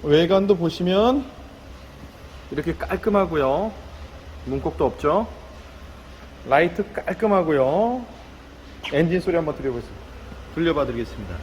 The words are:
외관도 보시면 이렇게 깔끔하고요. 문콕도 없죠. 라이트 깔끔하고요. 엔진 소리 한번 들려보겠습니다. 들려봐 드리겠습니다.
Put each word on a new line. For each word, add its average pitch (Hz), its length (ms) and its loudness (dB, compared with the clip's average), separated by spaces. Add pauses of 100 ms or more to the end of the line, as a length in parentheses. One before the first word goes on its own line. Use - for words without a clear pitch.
외관도 180 520 6
보시면 190 680 2 (1300)
이렇게 151 240 -2
깔끔하고요. 180 960 2 (720)
문콕도 139 400 0
없죠. 165 400 2 (1200)
라이트 175 440 4
깔끔하고요. 185 1120 2 (880)
엔진 165 280 4
소리 175 160 0
한번 151 200 0
들려보겠습니다. 127 460 -6 (520)
들려봐 156 320 2
드리겠습니다. 110 560 -6